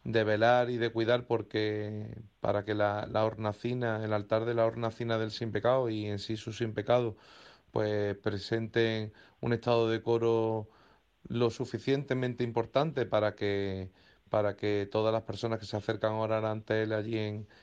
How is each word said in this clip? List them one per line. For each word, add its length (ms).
de 220
velar 460
y 60
de 140
cuidar 340
porque, 840
para 240
que 100
la, 340
la 160
hornacina, 800
el 80
altar 320
de 100
la 120
hornacina 520
del 120
Sin 220
Pecado 360
y 180
en 120
sí 180
su 160
Sin 220
Pecado, 420
pues 460
presenten 960
un 120
estado 360
de 140
coro 640
lo 220
suficientemente 920
importante 640
para 300
que, 560
para 280
que 340
todas 220
las 100
personas 380
que 60
se 100
acercan 380
a 20
orar 280
ante 380
él 100
allí 260
en, 280